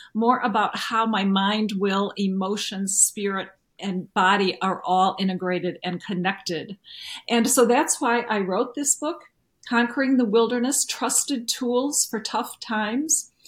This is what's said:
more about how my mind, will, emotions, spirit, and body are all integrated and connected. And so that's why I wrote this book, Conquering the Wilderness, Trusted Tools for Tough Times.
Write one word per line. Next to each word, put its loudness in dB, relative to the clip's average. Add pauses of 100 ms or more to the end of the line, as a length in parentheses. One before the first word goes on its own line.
(140)
more 4
about 0
how 0
my 0
mind, 2
will, 0
emotions, -2
spirit, 0 (300)
and -6
body 2
are -2
all 2
integrated -2
and -8
connected. -4 (500)
And 2
so 6
that's 2
why 2
I -2
wrote -2
this 0
book, -6 (440)
Conquering 2
the 4
Wilderness, 2
Trusted -2
Tools 0
for -6
Tough -6
Times. -2 (160)